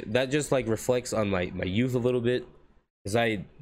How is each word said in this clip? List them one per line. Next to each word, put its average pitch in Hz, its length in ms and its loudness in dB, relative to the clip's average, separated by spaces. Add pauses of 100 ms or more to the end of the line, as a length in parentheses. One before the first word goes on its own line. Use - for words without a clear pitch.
(120)
that 127 140 2
just, 143 260 -2
like, 123 160 2
reflects 120 460 0
on 107 160 0
my, 92 240 0
my 90 100 -6
youth 120 300 0
a 127 40 2
little 123 220 2
bit. 123 260 0 (600)
'Cause 101 100 0
I, 113 280 2 (180)